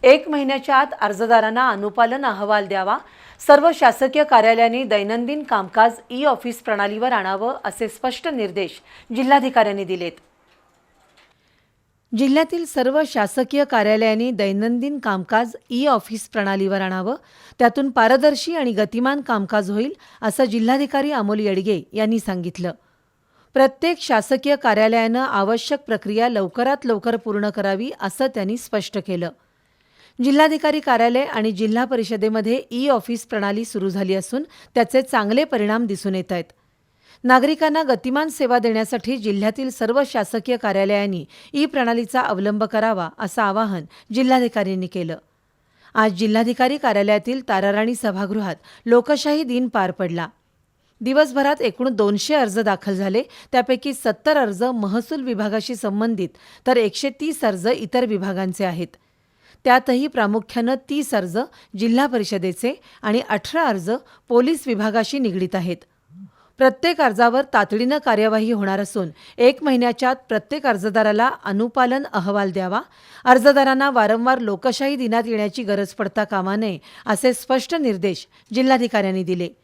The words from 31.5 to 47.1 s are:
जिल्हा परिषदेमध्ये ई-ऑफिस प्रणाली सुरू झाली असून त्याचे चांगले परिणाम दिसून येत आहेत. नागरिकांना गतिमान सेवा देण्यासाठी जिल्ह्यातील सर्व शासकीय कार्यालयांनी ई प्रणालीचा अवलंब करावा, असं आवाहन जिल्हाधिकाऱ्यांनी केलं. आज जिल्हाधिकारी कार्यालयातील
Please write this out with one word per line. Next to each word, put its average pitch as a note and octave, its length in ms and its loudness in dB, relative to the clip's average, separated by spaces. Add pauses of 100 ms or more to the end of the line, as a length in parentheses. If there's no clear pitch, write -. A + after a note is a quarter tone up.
जिल्हा A3 340 -2
परिषदेमध्ये A3 760 -2 (100)
ई-ऑफिस A#3+ 540 -2
प्रणाली G#3 400 -4
सुरू G3 240 -4
झाली F#3+ 240 -2
असून A#3+ 300 -4 (320)
त्याचे A#3+ 260 2
चांगले A#3+ 420 0
परिणाम A#3 420 0
दिसून G3 300 -4
येत F#3 160 -6
आहेत. E3+ 120 -4 (800)
नागरिकांना D4+ 600 4
गतिमान C4 440 0
सेवा B3 320 0
देण्यासाठी A3+ 580 -2
जिल्ह्यातील G#3 520 -2
सर्व A#3+ 360 0
शासकीय A#3+ 520 -4
कार्यालयांनी G3 680 -2 (280)
ई D4 120 2
प्रणालीचा A#3+ 560 -2
अवलंब G#3 420 -2
करावा, G#3+ 460 -2 (100)
असं A3 220 -4
आवाहन G3 420 -2 (300)
जिल्हाधिकाऱ्यांनी A3+ 760 0
केलं. E3 300 -6 (760)
आज A3 180 4
जिल्हाधिकारी A3+ 640 0
कार्यालयातील G#3+ 720 0